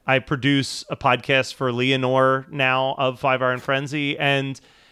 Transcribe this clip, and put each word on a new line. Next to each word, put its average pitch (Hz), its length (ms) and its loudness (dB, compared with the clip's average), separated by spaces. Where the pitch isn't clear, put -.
I 135 120 2
produce 135 720 -2
a - 60 -4
podcast 127 580 0
for 127 180 -2
Leonore 131 800 2
now 131 480 0
of 131 200 -2
Five 131 220 0
Iron 127 200 0
Frenzy. 143 580 -2
And 139 420 -2